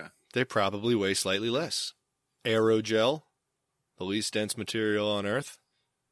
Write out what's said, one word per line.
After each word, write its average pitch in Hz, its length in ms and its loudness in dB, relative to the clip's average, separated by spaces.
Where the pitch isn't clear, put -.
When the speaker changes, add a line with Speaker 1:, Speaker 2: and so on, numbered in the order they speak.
Speaker 1:
Okay. - 80 -14
Speaker 2:
They 123 140 0
probably 104 480 2
weigh 98 200 2
slightly 98 360 0
less. 147 420 -4
Aerogel, 110 800 2
the 92 60 -8
least 101 280 -2
dense 107 240 -2
material 107 500 -2
on 101 200 0
Earth. 120 320 -4